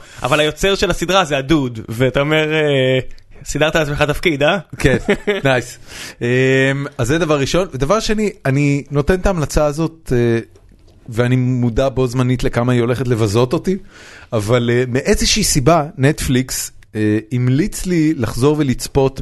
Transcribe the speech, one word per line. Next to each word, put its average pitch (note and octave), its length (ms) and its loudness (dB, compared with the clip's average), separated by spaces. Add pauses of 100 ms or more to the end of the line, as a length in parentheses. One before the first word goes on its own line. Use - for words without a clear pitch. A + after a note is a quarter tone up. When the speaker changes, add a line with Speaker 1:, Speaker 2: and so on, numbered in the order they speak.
(220)
Speaker 1:
אבל D3 180 2
היוצר E3 340 0
של F#3+ 160 0
הסדרה F3 340 0
זה C#3+ 140 -2
הדוד, C3+ 400 0 (100)
ואתה B2+ 320 0
אומר... D#3 340 0
אה, C3+ 440 2 (460)
סידרת D3+ 320 -2
לעצמך D3 260 0
תפקיד, C#3+ 400 0
אה? E3+ 160 2 (200)
Speaker 2:
כן, C3 180 2 (260)
<laughs> G3+ 220 -2
נייס. C3 340 -2 (440)
אמ, A#2+ 40 -2 (720)
אז A#2+ 100 -2
זה D#3 100 2
דבר D#3 220 0
ראשון. E3+ 320 0
ודבר C#3 280 0
שני, G#3 300 0 (160)
אני C#3+ 440 0
נותן D3 300 2
את G3 60 0
ההמלצה D#3 400 0
הזאת, D#3 500 -4
אה, A#2 220 2 (680)
ואני B2 280 0
מודע B2+ 520 0
בו C3 180 -2
זמנית B2 380 0
לכמה B2 280 0
היא B2 80 2
הולכת A#2+ 280 -2
לבזות A#2 440 0
אותי, F#3 240 -2 (560)
אבל, A#2 400 0
אה, B2 160 2
מאיזושהי E3 560 0
סיבה, D3+ 420 2 (120)
נטפליקס, C3 720 0 (240)
אה, G#2+ 240 0 (140)
המליץ C3 540 0
לי D#3+ 300 2
לחזור C#3 420 0
ולצפות C3+ 640 0